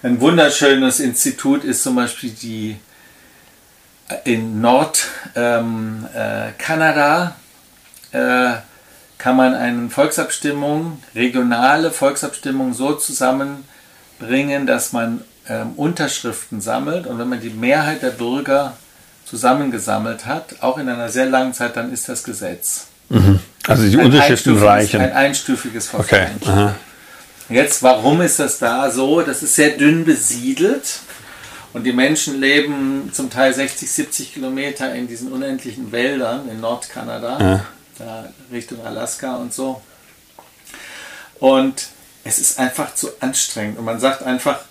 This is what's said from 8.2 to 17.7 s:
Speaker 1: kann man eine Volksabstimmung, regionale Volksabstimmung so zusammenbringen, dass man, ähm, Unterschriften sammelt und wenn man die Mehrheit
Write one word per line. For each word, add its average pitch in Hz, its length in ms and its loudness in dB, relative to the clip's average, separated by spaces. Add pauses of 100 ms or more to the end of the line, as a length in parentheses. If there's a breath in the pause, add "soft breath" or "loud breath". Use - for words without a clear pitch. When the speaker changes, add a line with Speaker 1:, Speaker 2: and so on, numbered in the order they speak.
Speaker 1:
kann 127 180 2
man 131 180 6
eine 120 360 -2
Volksabstimmung, 147 1120 -2 (120)
regionale 123 760 2
Volksabstimmung 139 840 -2
so 135 200 -2
zusammenbringen, 139 1700 -4
dass 123 260 -2
man, 117 300 -4 (260)
ähm, 113 280 -6
Unterschriften 139 840 -4
sammelt 139 460 -4
und 120 120 -8
wenn 120 100 -4
man 120 120 -4
die 113 100 -10
Mehrheit 131 520 0